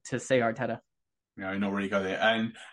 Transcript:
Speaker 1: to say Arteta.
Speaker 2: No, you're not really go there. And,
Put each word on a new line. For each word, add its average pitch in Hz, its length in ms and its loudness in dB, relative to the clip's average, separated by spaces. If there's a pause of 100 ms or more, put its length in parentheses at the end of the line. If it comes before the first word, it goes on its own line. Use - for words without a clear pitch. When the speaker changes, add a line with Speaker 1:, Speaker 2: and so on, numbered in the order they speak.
(100)
Speaker 1:
to 123 100 -2
say - 180 2
Arteta. 117 400 0 (580)
Speaker 2:
No, 98 140 -6
you're 98 80 -2
not 101 140 0
really 98 160 0
go 98 120 2
there. 95 220 -2
And, 113 300 2 (200)